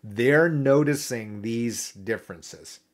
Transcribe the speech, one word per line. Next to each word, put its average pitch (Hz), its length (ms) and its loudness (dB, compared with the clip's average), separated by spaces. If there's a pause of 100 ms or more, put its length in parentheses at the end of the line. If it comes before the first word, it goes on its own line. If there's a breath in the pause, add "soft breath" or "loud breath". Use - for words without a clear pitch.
They're 135 460 4
noticing 135 880 0
these 117 520 -4
differences. 92 880 -10 (140)